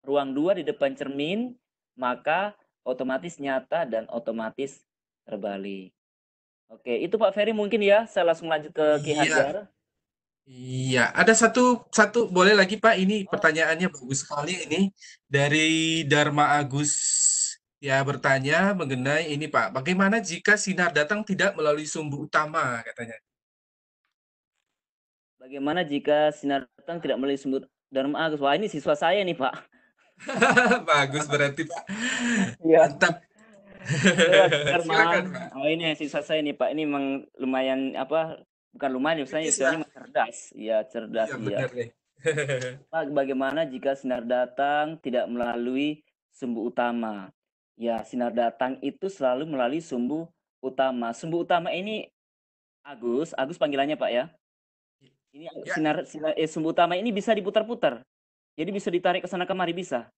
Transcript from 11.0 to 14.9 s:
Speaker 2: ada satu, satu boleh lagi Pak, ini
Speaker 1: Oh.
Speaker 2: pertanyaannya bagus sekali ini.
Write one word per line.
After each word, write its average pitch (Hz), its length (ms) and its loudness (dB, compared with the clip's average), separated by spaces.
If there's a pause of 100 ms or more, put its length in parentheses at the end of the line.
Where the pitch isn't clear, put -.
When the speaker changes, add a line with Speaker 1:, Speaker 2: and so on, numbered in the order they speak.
Speaker 2:
ada 190 240 6
satu, 240 560 4
satu 214 400 2
boleh 185 240 6
lagi 196 240 4
Pak, 220 240 4
ini 196 240 2
Speaker 1:
Oh. - 80 -6
Speaker 2:
pertanyaannya 160 560 2
bagus 135 320 -6
sekali 151 400 -6
ini. 165 320 0 (320)